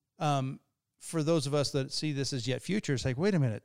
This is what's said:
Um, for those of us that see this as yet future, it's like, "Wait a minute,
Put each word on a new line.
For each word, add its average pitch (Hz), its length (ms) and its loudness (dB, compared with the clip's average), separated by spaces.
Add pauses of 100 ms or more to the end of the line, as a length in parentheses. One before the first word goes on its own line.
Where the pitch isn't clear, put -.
(180)
Um, 139 420 -2 (400)
for 165 220 -2
those 151 240 4
of 143 80 -2
us 143 180 2
that 139 200 -2
see 156 200 -2
this 135 200 -2
as 120 140 -2
yet 123 160 -2
future, 185 320 0
it's 120 100 -2
like, 127 140 0
"Wait 196 160 2
a 170 60 4
minute, 113 240 0